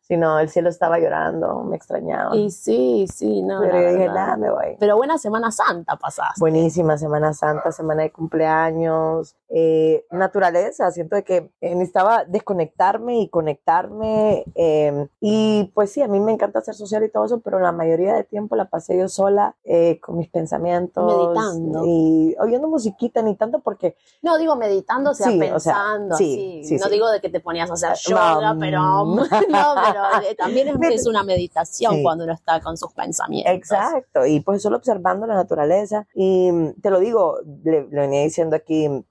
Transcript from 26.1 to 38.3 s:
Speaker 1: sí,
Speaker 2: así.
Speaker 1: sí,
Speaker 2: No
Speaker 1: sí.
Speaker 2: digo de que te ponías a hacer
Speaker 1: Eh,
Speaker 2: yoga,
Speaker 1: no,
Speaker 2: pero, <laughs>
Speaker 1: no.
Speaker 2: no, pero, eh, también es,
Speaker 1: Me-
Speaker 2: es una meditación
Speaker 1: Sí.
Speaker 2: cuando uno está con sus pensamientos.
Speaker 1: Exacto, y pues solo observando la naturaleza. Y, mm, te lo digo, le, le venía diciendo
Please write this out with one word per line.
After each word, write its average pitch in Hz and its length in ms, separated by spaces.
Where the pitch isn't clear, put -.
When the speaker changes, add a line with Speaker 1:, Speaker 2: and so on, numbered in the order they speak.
Speaker 1:
sí, 160 460
Speaker 2:
así. - 20
Speaker 1:
sí, 156 120
Speaker 2:
No 190 100
Speaker 1:
sí. - 60
Speaker 2:
digo 220 180
de 208 100
que 185 80
te 175 120
ponías 170 300
a 170 40
hacer 170 180
Speaker 1:
Eh, 170 180
Speaker 2:
yoga, 160 440
Speaker 1:
no, 160 60
Speaker 2:
pero, 156 200
<laughs> 190 240
Speaker 1:
no. - 0
Speaker 2:
no, 294 580
pero, 208 180
eh, 427 80
también 254 320
es, 285 100
Speaker 1:
Me- 330 160
Speaker 2:
es 220 120
una 214 160
meditación 180 720
Speaker 1:
Sí. 147 60
Speaker 2:
cuando 165 220
uno 165 80
está 165 280
con 165 160
sus - 160
pensamientos. - 600
Speaker 1:
Exacto, 202 720
y 151 140
pues 196 220
solo 208 140
observando 202 500
la 226 80
naturaleza. 190 800
Y, 185 380
mm, 165 300
te - 80
lo 190 100
digo, 190 380
le, 160 240
le 143 120
venía 139 220
diciendo 160 340